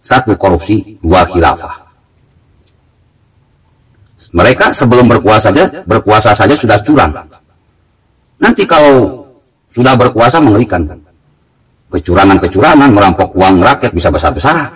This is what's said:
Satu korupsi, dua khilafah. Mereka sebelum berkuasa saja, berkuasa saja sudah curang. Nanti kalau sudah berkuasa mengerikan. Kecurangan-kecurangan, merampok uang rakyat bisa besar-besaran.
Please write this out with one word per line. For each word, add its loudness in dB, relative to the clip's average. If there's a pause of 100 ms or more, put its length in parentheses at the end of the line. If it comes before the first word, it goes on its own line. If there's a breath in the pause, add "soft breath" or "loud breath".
Satu -2
korupsi, -4
dua 0
khilafah. -4 (2500)
Mereka 0
sebelum 2
berkuasa 0
saja, -2
berkuasa 0
saja 0
sudah -2
curang. 0 (1300)
Nanti 0
kalau 2 (480)
sudah 0
berkuasa 0
mengerikan. 0 (1040)
Kecurangan-kecurangan, 2
merampok 0
uang 2
rakyat -2
bisa -2
besar-besaran. -4